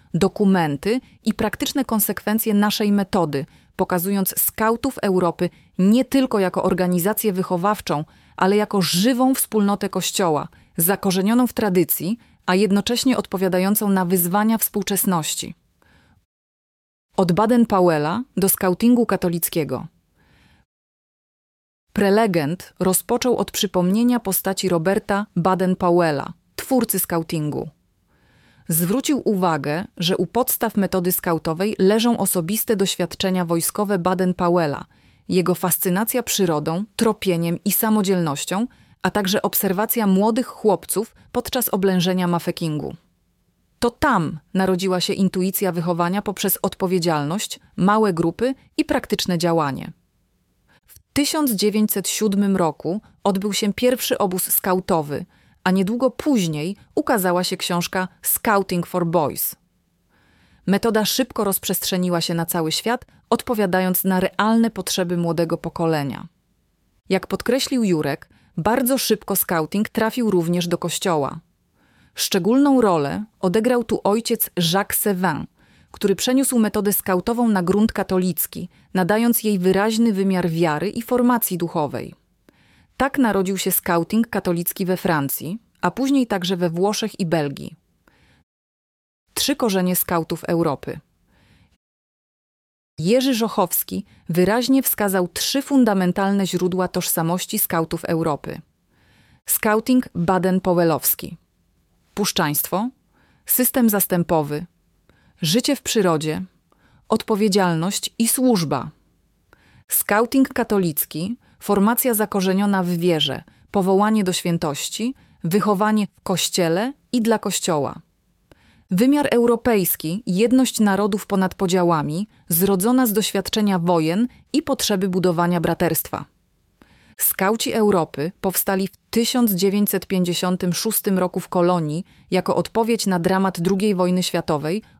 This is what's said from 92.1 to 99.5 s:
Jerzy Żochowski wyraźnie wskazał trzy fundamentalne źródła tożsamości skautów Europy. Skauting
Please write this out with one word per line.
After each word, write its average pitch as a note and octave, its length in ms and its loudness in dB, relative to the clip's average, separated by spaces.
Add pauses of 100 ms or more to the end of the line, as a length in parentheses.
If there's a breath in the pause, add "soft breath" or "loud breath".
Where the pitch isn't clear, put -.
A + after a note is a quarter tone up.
Jerzy B3 360 2
Żochowski G3 720 -2 (240 soft breath)
wyraźnie A3+ 540 2
wskazał F#3+ 460 0
trzy - 340 -2
fundamentalne G3 840 2
źródła F3+ 420 -2
tożsamości F3+ 720 -2
skautów E3 460 -4
Europy. D#3+ 560 -4 (840 soft breath)
Skauting A3 680 2